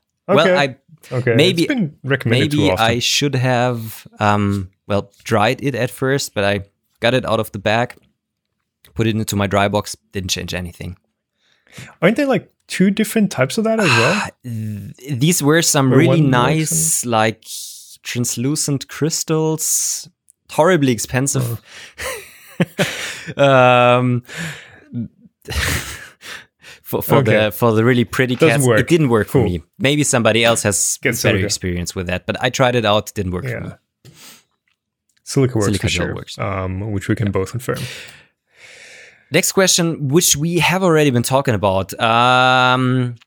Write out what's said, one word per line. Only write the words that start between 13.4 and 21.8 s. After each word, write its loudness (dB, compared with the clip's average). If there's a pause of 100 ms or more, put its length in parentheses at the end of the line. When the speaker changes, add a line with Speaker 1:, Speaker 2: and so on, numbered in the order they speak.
Speaker 2:
of 0
that 0
as 2
well? 2
Speaker 1:
<sighs> -20
Th-, -8
these 2
were 4
some 2
Speaker 2:
Or 6
Speaker 1:
really 4
Speaker 2:
one 4
Speaker 1:
nice, 0
Speaker 2:
direction? -6
Speaker 1:
like, 0 (580)
translucent -4
crystals, -4 (440)
horribly 2
expensive. -4 (960)